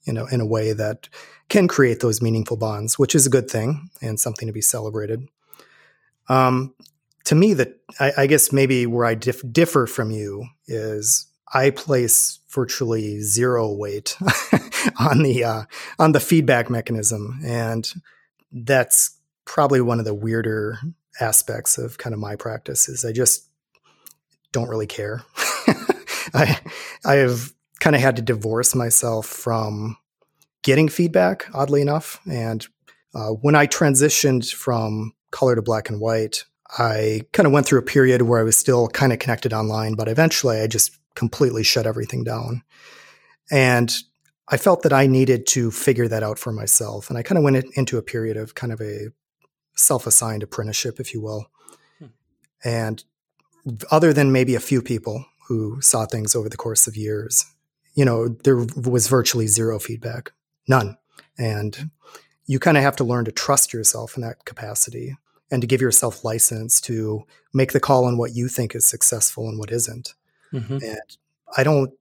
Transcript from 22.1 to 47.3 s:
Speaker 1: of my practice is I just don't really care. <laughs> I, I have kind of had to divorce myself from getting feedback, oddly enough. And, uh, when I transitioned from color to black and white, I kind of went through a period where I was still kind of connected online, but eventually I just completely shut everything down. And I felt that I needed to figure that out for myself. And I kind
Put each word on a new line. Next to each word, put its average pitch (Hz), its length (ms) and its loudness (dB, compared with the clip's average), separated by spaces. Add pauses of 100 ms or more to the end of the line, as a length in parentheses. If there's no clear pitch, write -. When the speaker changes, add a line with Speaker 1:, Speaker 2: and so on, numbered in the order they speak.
Speaker 1:
of 107 60 -8
my 104 160 -8
practice 113 520 -4
is 127 160 -8
I 113 80 -4
just 117 340 0 (1080)
don't 117 160 -4
really 107 180 -6
care. 107 440 -10
<laughs> - 60 -18 (1000)
I, 151 240 2 (460)
I 139 120 4
have 123 360 0 (280)
kind 151 160 4
of 127 60 2
had 131 140 2
to 120 60 -6
divorce 113 520 -2
myself 117 520 0
from 110 680 -4 (680)
getting 147 260 4
feedback, 180 680 0
oddly 143 280 2
enough. 147 380 -2 (100)
And, 113 360 -6 (480)
uh, 110 160 -6
when 131 260 4
I 147 100 6
transitioned 143 840 2
from 110 600 -4 (200)
color 127 240 2
to 110 60 -2
black 110 260 -2
and 104 120 -6
white, 110 440 -2 (340)
I 110 440 0 (100)
kind 185 140 6
of 135 60 6
went 143 140 4
through 131 140 4
a - 20 -14
period 127 400 4
where 117 160 4
I 113 60 4
was 113 120 2
still 120 320 2
kind 131 240 2
of 110 60 -2
connected 117 340 -4
online, 110 420 -2
but 110 140 -4
eventually 127 520 2
I 110 80 0
just - 280 0 (200)
completely 117 480 0
shut 113 220 0
everything 113 360 -4
down. 117 400 -6 (880)
And 123 420 4 (560)
I 131 80 0
felt 175 260 2
that 143 100 4
I 139 160 6
needed 131 400 4
to 120 240 0
figure 120 360 0
that 110 140 -2
out 107 160 -4
for 117 140 -10
myself. 107 560 -2
And 120 100 -6
I 117 40 -6
kind 180 160 0